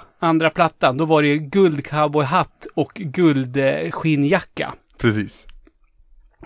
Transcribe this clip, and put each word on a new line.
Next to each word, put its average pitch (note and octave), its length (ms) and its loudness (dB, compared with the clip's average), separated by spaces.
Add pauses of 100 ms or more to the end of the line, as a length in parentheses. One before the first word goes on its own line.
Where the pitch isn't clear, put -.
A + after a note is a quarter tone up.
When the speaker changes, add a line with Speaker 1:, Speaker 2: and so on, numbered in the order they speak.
(180)
Speaker 1:
andra D#3+ 320 2
plattan, D#3+ 460 0
då D#3+ 80 -2
var D#3 180 2
det D3 60 2
ju D3 100 0
guld D#3 480 0
cowboyhatt D3+ 880 -2
och D3 200 -2
guld, C#3 640 0
eh, C#3+ 340 0
skinnjacka. - 840 -2 (260)
Speaker 2:
Precis. G#2+ 480 -2 (1000)